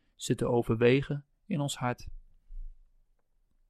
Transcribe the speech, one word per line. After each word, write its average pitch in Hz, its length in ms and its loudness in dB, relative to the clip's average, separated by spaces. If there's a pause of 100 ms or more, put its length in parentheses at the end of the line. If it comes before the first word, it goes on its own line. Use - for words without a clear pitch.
(140)
ze - 200 -2
te 120 120 -2
overwegen 123 800 2 (220)
in 151 140 -4
ons 143 160 -4
hart. 123 320 -6 (1600)